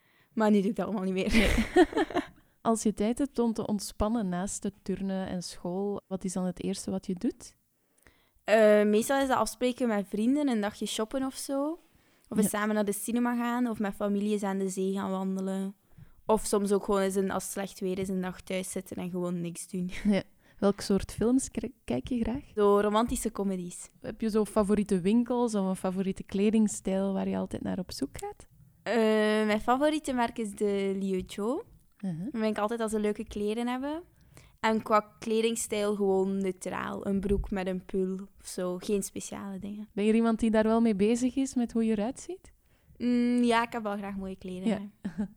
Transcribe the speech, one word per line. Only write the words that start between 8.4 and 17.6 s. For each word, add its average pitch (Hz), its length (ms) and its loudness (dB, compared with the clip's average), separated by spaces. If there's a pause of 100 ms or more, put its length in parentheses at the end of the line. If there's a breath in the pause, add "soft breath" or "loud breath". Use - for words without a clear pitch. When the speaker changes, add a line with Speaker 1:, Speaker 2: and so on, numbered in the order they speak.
Speaker 1:
Eh, 208 400 8
meestal 226 380 4
is 269 60 0
dat 254 100 2
afspreken 247 500 0
met 208 200 0
vrienden, 262 400 2
een 233 140 0
dagje 208 240 -4
shoppen - 400 -4
of 269 100 -8
zo. 285 440 -4 (500 soft breath)
Of - 80 -6
eens 202 140 4
Speaker 2:
Ja. 208 80 -2
Speaker 1:
samen 214 160 0
naar 214 100 2
de 202 80 -2
cinema 240 420 -2
gaan, 240 320 -2
of 220 120 -4
met 202 140 -2
familie 202 380 -2
eens 208 120 -2
aan 196 140 -2
de 190 120 -2
zee 190 240 -2
gaan 196 180 -4
wandelen. 190 640 -4 (500 soft breath)
Of 214 200 2
soms 202 260 2
ook 196 120 2
gewoon 196 180 2
eens 190 140 0
een, 190 160 0
als 190 120 -2
het - 80 -8
slecht 196 280 -8